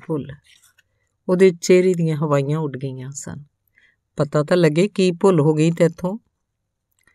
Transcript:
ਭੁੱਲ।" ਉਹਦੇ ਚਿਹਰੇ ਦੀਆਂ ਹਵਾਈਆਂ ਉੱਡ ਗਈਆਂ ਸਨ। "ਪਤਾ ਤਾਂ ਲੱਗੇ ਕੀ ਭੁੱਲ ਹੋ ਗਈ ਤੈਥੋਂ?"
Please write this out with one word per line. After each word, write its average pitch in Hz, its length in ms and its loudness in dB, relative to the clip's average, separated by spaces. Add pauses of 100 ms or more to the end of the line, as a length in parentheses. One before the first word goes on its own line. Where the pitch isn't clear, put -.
ਭੁੱਲ।" 143 200 -8 (1000)
ਉਹਦੇ 185 220 4 (100)
ਚਿਹਰੇ 185 320 4
ਦੀਆਂ 160 240 -2
ਹਵਾਈਆਂ 143 420 0
ਉੱਡ 139 180 -6
ਗਈਆਂ 131 340 -12
ਸਨ। 143 320 -16 (720)
"ਪਤਾ 151 280 -2
ਤਾਂ 180 140 0
ਲੱਗੇ 165 300 2
ਕੀ 185 240 0
ਭੁੱਲ 175 280 2
ਹੋ 156 140 2
ਗਈ 156 180 2
ਤੈਥੋਂ?" 175 460 -2 (960)